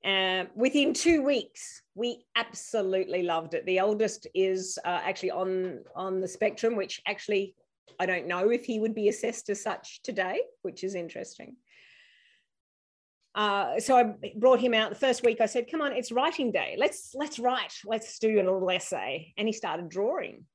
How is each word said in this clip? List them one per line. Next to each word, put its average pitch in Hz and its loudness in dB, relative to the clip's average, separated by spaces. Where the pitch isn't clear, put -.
Uh, 190 0
within 277 4
two 320 4
weeks, - -2
we 240 -6
absolutely 190 -2
loved 165 -2
it. - -4
The 185 2
eldest 208 0
is, 190 0
uh, 175 -2
actually 190 -4
on, 185 -2
on 190 -4
the 180 -4
spectrum, 220 0
which - -4
actually 196 -2
I 185 2
don't 175 -2
know 180 2
if 240 2
he 220 -2
would 220 0
be 214 2
assessed 214 -2
as 202 -4
such - -8
today, 220 -2
which - -8
is 196 -4
interesting. - -10
Uh, 202 2
so 254 6
I 220 6
brought 247 8
him 240 2
out. 220 4
The 202 -6
first 254 2
week 233 4
I 220 6
said, 240 -2
"Come 320 -2
on, 285 0
it's 240 -4
writing 262 0
day. 110 -2
Let's, - -2
let's 285 -6
write. 247 0
Let's 220 -6
do 220 2
a 196 6
little 185 2
essay." 160 -4
And 214 0
he 214 0
started 170 -6
drawing. 202 -4